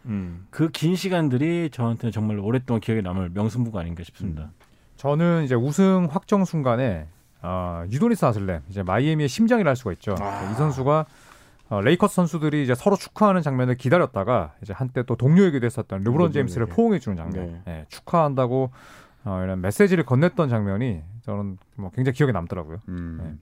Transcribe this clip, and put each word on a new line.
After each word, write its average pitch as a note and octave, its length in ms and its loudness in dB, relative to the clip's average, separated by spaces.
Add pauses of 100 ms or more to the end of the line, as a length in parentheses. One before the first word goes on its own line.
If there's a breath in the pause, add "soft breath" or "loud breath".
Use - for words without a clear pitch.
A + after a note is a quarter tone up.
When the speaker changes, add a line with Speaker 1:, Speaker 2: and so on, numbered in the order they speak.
Speaker 1:
음. F#2 420 -6
Speaker 2:
그 D#3+ 180 0
긴 E3+ 300 0
시간들이 E3 720 0
저한테는 A#2 400 -2
정말 G#2+ 280 -2
오랫동안 A#2 420 0
기억에 A2 200 0
남을 F#2 320 -4
명승부가 A2 460 -2
아닌가 E2+ 240 -8
싶습니다. D#2+ 400 -8
Speaker 3:
음. D2+ 80 -14 (460 soft breath)
Speaker 4:
저는 D#3+ 480 2
이제 B2+ 100 2
우승 F3+ 560 4
확정 G3 320 0
순간에, A#2+ 640 0 (340)
어, F2 480 -4
유도니스 F3 360 2
하슬렘, G2 340 0 (100)
이제 F#2+ 140 -6
마이애미의 C#3 460 2
심장이라 A3 400 2
할 C3 80 2
수가 G2 160 -6
있죠. G2+ 260 -4
Speaker 1:
아. G2 320 -4
Speaker 4:
이 G#2+ 40 -4
선수가, D3 500 2 (640 soft breath)
어, G#2 100 0
레이커스 F3 360 4
선수들이 D3+ 460 0
이제 B2 140 2
서로 G3 220 2
축하하는 F#3+ 440 2
장면을 B2+ 360 0
기다렸다가 A#2+ 760 2 (120)
이제 G2+ 100 -10
한때 B2+ 300 -4
또 A#2+ 120 -2
동료이기도 D3 500 4
했었던 G2+ 340 -4
르브론 A2 140 0
Speaker 1:
르브론 C#3 200 4
Speaker 4:
제임스를 A2 340 0
Speaker 1:
얘기. - 80 -12
Speaker 4:
포옹해 A3+ 240 4
주는 G2+ 160 -4
장면, F2 500 -8
Speaker 1:
네. F2 60 -10
Speaker 4:
예, D#2+ 160 -12
축하한다고, C3 840 0 (520 loud breath)
어, F#2 220 -4
이런 F#2+ 160 -4
메시지를 E3+ 440 2
건넸던 D3 440 2
장면이 G#2 500 -2 (240)
저는 G2+ 340 -8 (200)
뭐 F#2+ 180 -10
굉장히 C3 220 0
기억에 C3+ 160 2
남더라고요. E2+ 460 -6 (100)
Speaker 3:
음. E2 520 -10